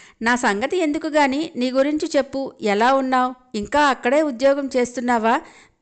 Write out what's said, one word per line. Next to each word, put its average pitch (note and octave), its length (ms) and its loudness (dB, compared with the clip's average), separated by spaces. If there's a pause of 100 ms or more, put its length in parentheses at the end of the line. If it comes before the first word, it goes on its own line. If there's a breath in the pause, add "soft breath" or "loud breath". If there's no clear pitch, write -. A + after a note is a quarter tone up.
(220 loud breath)
నా A#3+ 140 2
సంగతి A#3+ 400 -2
ఎందుకు D#4+ 300 -2
గాని, C#4+ 500 0
నీ B3+ 140 -2
గురించి D4+ 460 0
చెప్పు. C4+ 360 -4 (100)
ఎలా A3 320 2
ఉన్నావ్? C4 400 0 (200)
ఇంకా G#3+ 260 -2
అక్కడే C4 420 2
ఉద్యోగం C#4 540 0
చేస్తున్నావా? A#3+ 640 0 (420 loud breath)